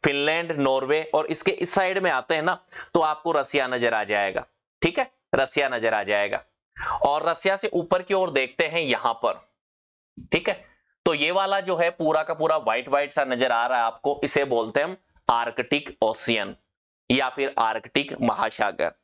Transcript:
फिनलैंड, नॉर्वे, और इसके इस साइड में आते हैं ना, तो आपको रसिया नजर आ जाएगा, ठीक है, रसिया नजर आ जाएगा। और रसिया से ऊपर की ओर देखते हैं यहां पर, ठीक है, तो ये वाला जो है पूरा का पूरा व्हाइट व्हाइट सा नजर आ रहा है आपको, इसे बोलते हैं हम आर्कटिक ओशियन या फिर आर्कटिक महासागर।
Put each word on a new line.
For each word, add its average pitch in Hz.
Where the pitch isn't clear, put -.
फिनलैंड, 156
नॉर्वे, 139
और 156
इसके 165
इस -
साइड 190
में 185
आते 135
हैं 156
ना, 175
तो 170
आपको 156
रसिया 139
नजर 120
आ 107
जाएगा, 101
ठीक 170
है, 254
रसिया 139
नजर 113
आ 104
जाएगा। 101
और 156
रसिया 190
से 202
ऊपर 175
की 196
ओर 185
देखते 135
हैं 165
यहां 123
पर, 113
ठीक 175
है, -
तो 165
ये 147
वाला 196
जो 180
है 170
पूरा 156
का 160
पूरा 156
व्हाइट 123
व्हाइट 143
सा 147
नजर 127
आ 117
रहा 127
है 117
आपको, 139
इसे 143
बोलते 117
हैं 151
हम 185
आर्कटिक 120
ओशियन 110
या 131
फिर 135
आर्कटिक 113
महासागर। 107